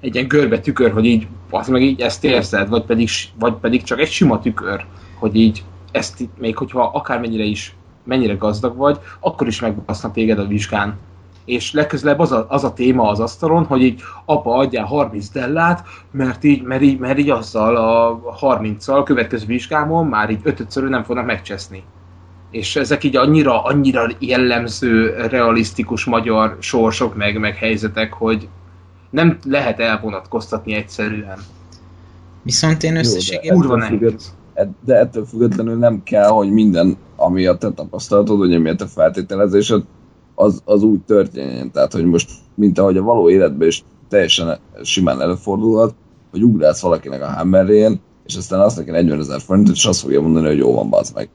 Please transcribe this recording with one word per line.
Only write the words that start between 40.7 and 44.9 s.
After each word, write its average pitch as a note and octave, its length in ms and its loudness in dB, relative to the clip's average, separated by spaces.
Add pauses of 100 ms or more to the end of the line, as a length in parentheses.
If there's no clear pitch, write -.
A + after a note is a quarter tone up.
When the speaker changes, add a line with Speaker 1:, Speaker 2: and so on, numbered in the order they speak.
Speaker 3:
úgy G#2+ 180 4
történjen. C2+ 720 -2
Tehát, C2+ 220 0
hogy E2 120 -2
most, E2+ 240 2 (260)
mint G2+ 240 4
ahogy G2 180 4
a F#2+ 60 0
való G#2 280 4
életben E2 380 4
is - 140 -2 (260)
teljesen E2+ 500 2 (240)
simán D2+ 380 0